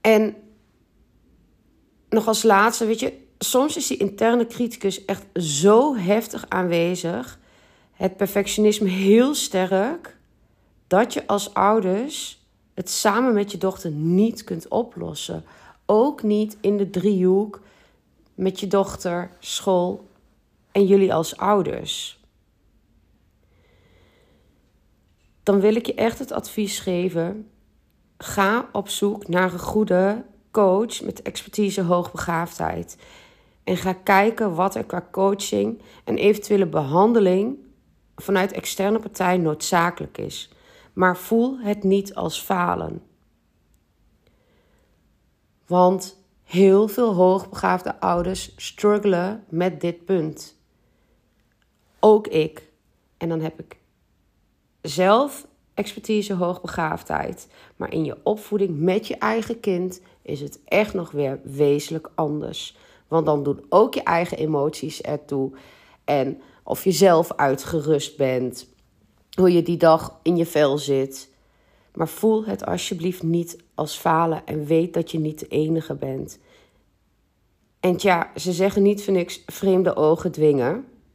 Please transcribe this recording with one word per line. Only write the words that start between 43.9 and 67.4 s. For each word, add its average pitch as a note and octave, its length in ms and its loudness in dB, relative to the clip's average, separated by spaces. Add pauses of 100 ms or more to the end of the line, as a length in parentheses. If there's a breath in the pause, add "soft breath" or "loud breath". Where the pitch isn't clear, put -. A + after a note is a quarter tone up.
Want F3+ 500 2 (280)
heel G3 440 6
veel A3+ 260 0
hoogbegaafde F#3 840 0
ouders F3+ 560 -2
struggelen G#3 920 0
met E3 320 -2
dit E3+ 240 -6
punt. D#3+ 520 -4 (1400)
Ook G#3+ 260 6
ik. - 440 -4 (460)
En E3+ 120 -6
dan D#3+ 120 -2
heb D#3 200 -8
ik - 180 -20 (1040)
zelf G3 680 0 (280)
expertise G#3 600 -4
hoogbegaafdheid. F3 1120 -4 (280 soft breath)
Maar - 160 -8
in D#3+ 120 -2
je - 180 -8
opvoeding G3 560 -2
met F#3 280 0
je - 100 -10
eigen A3+ 440 -4
kind F3+ 400 -4 (220 soft breath)
is C#3+ 180 -8
het D3 240 -12
echt G#3+ 300 0
nog F3 160 -6
weer C#3 340 -4
wezenlijk D3 720 -2
anders. - 600 -6 (320 soft breath)
Want D#3+ 180 0
dan D3+ 160 0
doen C#3 260 -4
ook G#3+ 260 4
je C4 80 -4
eigen E3+ 340 -2
emoties D#3 680 -4
ertoe. C#3+ 500 -6 (520 loud breath)
En C3+ 360 -2 (220 loud breath)
of - 220 -8
je F#3+ 80 2
zelf E3+ 400 4
uitgerust C#3+ 840 -2